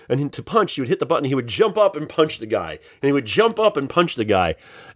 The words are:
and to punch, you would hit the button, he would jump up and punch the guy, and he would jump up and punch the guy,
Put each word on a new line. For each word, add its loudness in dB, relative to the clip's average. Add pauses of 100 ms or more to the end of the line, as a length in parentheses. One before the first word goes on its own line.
and -2
to -10
punch, 0
you -4
would -4
hit 0
the -2
button, 0
he -2
would -2
jump 2
up 4
and -8
punch 0
the -12
guy, -2 (300)
and 2
he 4
would 0
jump 0
up 2
and -4
punch 0
the -2
guy, 2 (400)